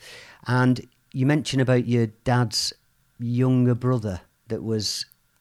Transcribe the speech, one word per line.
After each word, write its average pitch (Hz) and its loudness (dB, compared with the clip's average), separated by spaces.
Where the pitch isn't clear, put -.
And 127 2
you 131 0
mentioned 139 0
about 123 2
your 117 2
dad's 123 0
younger 123 2
brother 113 -2
that 110 -6
was 107 -4